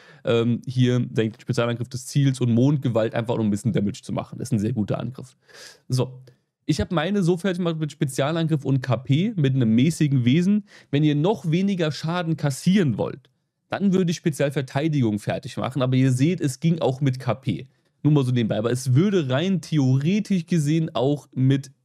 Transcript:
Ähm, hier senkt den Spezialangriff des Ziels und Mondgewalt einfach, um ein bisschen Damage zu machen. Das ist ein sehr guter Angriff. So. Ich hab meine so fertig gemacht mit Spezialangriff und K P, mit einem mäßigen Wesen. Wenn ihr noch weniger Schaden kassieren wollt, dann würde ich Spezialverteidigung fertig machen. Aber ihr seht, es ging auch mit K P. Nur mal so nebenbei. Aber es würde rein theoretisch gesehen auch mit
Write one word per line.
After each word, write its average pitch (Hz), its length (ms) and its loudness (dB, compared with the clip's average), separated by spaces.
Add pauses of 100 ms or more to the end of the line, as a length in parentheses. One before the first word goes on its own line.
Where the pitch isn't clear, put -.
(240)
Ähm, 117 420 2
hier 123 460 2
senkt 110 240 -2
den - 40 -20
Spezialangriff 117 480 -2
des - 180 -12
Ziels 135 340 0
und 120 120 2
Mondgewalt 117 640 2
einfach, 117 200 -2
um 113 120 -2
ein 101 40 0
bisschen 104 220 -2
Damage 101 300 -2
zu - 100 -12
machen. - 260 -8
Das - 100 -8
ist - 40 -6
ein 110 60 2
sehr 107 140 -2
guter 107 260 -2
Angriff. - 380 -12 (520)
So. 127 320 -4 (480)
Ich 160 120 0
hab 202 100 -4
meine 185 320 0
so 170 140 2
fertig 180 220 -2
gemacht 170 200 -2
mit 156 140 -4
Spezialangriff 151 720 -2
und 135 160 0
K 127 160 -2
P, 160 400 0
mit 131 180 2
einem 113 220 2
mäßigen 139 480 2
Wesen. 180 400 4 (260)
Wenn 147 140 2
ihr 147 100 4
noch 160 340 0
weniger 175 440 0
Schaden 160 440 -4
kassieren 151 640 0
wollt, - 320 -8 (380)
dann 175 240 0
würde 185 180 2
ich - 60 -2
Spezialverteidigung 139 1040 0
fertig - 380 -6
machen. 117 220 -2
Aber 127 140 2
ihr 131 160 4
seht, 147 300 2
es 139 180 -4
ging 165 220 0
auch 127 200 0
mit 131 200 0
K 113 140 -2
P. - 340 -6 (340)
Nur 147 100 4
mal 139 120 4
so 123 80 0
nebenbei. 107 260 0
Aber 113 140 0
es 127 240 0
würde 175 340 2
rein 170 300 0
theoretisch 160 840 0
gesehen 160 460 0
auch 139 400 -2
mit 135 380 2 (140)